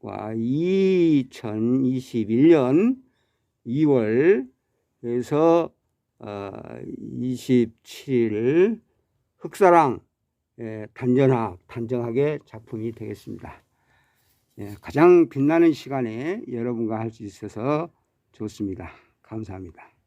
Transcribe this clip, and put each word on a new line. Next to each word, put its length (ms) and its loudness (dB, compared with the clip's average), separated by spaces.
와, 320 -10
이천이십일 2250 0
년 480 4
이월에서, 2000 0
어, 340 -12
이십칠일 1800 0
흑사랑, 600 4
예, 360 -12
단전학, 720 0
단정하게 760 -4
작품이 480 -12
되겠습니다. 680 -16
예, 240 -14
가장 480 4
빛나는 440 2
시간에 680 -8
여러분과 480 -6
할 120 -6
수 120 -20
있어서 680 -8
좋습니다. 580 -10
감사합니다. 640 -14